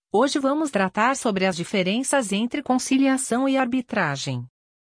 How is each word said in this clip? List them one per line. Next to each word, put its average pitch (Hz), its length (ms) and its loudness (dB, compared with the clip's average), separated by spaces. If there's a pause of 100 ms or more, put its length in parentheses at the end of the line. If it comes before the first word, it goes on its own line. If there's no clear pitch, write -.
(120)
hoje 269 260 2
vamos 285 320 0
tratar 214 460 0
sobre 190 280 0
as 185 120 0
diferenças 202 760 0
entre 240 320 -2
conciliação 262 840 0
e 269 80 2
arbitragem. 165 920 -2 (420)